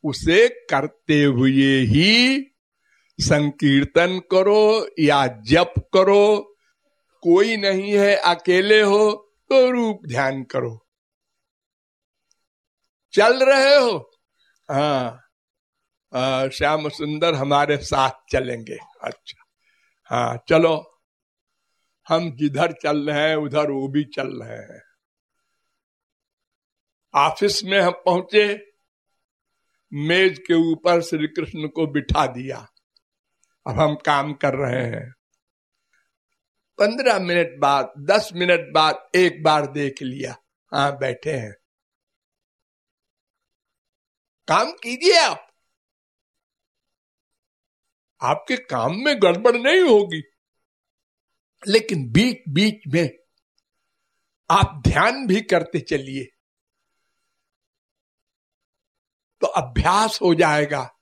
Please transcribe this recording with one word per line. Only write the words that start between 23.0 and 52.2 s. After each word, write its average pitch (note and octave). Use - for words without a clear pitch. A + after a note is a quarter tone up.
रहे D3+
हैं D#3
उधर D3
वो C3+
भी D3
चल C3
रहे A2+
हैं। -
ऑफिस G3
में G3
हम F3+
पहुंचे, G3+
मेज E3+
के -
ऊपर E3
श्री D#3
कृष्ण D3+
को D#3
बिठा C#3+
दिया। B2+
अब G#2
हम D#3
काम D3
कर C#3
रहे B2+
हैं। A#2
पंद्रह A3+
मिनट F3
बाद, C#3
दस G3
मिनट E3+
बाद D#3
एक F3
बार D3+
देख C#3
लिया, B2+
हाँ, C#3
बैठे C3+
हैं। A2
काम A3
कीजिए D4
आप, A#3+
आपके D3+
काम C3+
में B3+
गड़बड़ G#3
नहीं C#4+
होगी, G3+
लेकिन F#3+
बीच A3